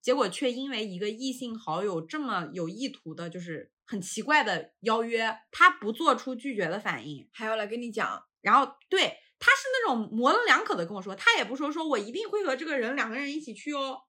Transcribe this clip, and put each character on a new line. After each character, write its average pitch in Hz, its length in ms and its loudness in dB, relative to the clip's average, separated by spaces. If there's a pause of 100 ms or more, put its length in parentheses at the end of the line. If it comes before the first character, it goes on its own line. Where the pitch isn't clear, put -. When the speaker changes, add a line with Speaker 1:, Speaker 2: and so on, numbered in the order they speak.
Speaker 1:
结 247 140 2
果 240 120 2
却 247 240 -2
因 269 200 -6
为 220 120 -4
一 185 140 -6
个 208 120 -2
异 247 220 -6
性 240 260 -8
好 175 260 -4
友 180 180 -2
这 220 180 -8
么 208 340 -4
有 170 140 -4
意 220 220 -6
图 - 240 -14
的， 170 160 -10
就 180 100 -12
是 170 320 -10 (140)
很 202 160 -6
奇 202 200 -8
怪 294 220 4
的 180 280 -2 (100)
邀 226 220 2
约， 226 340 -2 (140)
他 349 180 8
不 214 220 -2
做 269 240 4
出 262 180 -8
拒 240 220 -8
绝 185 120 0
的 185 120 -2
反 147 280 -6
应。 143 260 -12
Speaker 2:
还 226 120 -10
要 220 100 0
来 214 120 -4
跟 233 140 -6
你 240 100 -8
讲。 196 320 -4 (180)
Speaker 1:
然 208 140 6
后， 269 160 6 (180)
对， 381 120 4 (380)
他 - 120 6
是 539 220 4
那 480 140 0
种 226 240 0
模 240 200 4
棱 466 140 4
两 330 180 6
可 370 120 -2
的 170 100 -2
跟 208 100 -10
我 190 60 -8
说， 190 140 -10
他 466 200 4
也 294 80 2
不 220 120 -4
说， 285 160 -4
说 320 180 -4
“我 254 80 2
一 208 140 -4
定 392 180 -6
会 415 160 -2
和 262 100 0
这 294 100 -8
个 302 120 -2
人， 240 180 -2
两 226 140 -2
个 226 60 -6
人 277 140 -6
一 302 100 -6
起 254 140 -12
去 294 200 -8
哦。” 269 240 -4 (120)